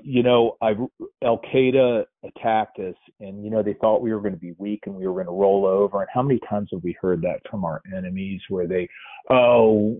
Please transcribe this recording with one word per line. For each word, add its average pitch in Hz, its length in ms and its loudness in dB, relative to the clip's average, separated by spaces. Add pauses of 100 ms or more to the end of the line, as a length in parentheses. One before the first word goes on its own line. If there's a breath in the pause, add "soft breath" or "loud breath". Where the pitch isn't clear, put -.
you 123 200 0
know, 120 380 4
I, 110 140 2 (500)
Al 113 160 2 (100)
Qaeda 127 540 2 (200)
attacked 110 540 -4
us 92 160 -10 (260)
and, 101 220 -14
you 107 80 -8
know, 110 120 0
they 101 180 -2
thought 110 220 2
we 113 100 -2
were 104 80 -4
gonna 98 160 -4
be 85 220 -14
weak 104 260 -8
and 98 100 -10
we 95 120 -8
were 92 180 -4
gonna 87 100 -10
roll 98 300 4
over. 98 380 2
And - 100 -6
how 127 100 -2
many 131 240 2
times 104 260 -4
have 90 120 -8
we 87 160 -6
heard 90 220 0
that - 180 -4 (100)
from 101 140 -6
our 80 160 -6 (160)
enemies 95 540 -8
where 92 160 -4
they, 90 200 -2 (440 loud breath)
"Oh, 117 680 6